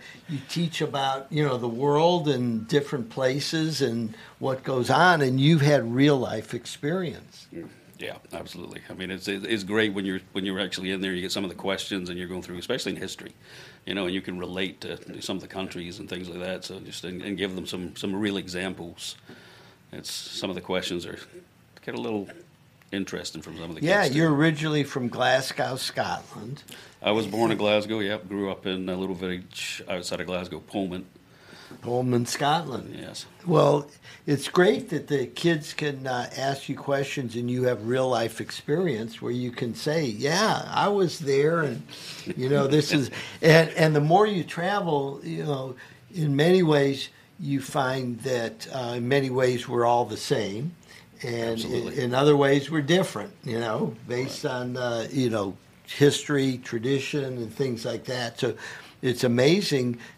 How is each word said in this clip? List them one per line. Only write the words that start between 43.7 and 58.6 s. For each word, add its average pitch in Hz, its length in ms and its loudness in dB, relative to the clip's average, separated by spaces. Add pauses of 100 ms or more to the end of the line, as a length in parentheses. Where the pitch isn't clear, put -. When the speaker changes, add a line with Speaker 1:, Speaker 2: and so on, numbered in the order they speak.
Speaker 1:
and 156 260 4
the 147 60 6
more 180 240 6
you 196 180 0
travel, 170 800 -2
you 165 200 -6
know, 135 300 -4 (400)
in 151 220 2
many 180 260 8
ways 139 460 4 (320)
you 139 220 -2
find 127 580 -2
that, 117 500 -2
uh, 123 260 -4
in 123 120 -2
many 135 220 2
ways 127 360 2
we're 120 200 2
all 120 180 4
the 107 140 -6
same, 120 580 -2 (460)
and 120 100 -6
in, 117 200 -2
Speaker 2:
Absolutely. 123 520 -4
Speaker 1:
in 123 100 0
other 143 220 8
ways 143 340 6
we're 160 120 0
different, 139 500 2 (120)
you 117 140 -2
know, 117 380 -2 (100)
based 123 380 -4
Speaker 2:
Right. 135 80 0
Speaker 1:
on, 123 240 -4
uh, 117 340 -2
you 127 200 2
know, 101 260 -2 (300)
history, 135 720 2
tradition, 131 800 -2
and 113 140 -6
things 127 340 -4
like 110 180 -6
that. 127 340 -6
So 117 160 0 (480)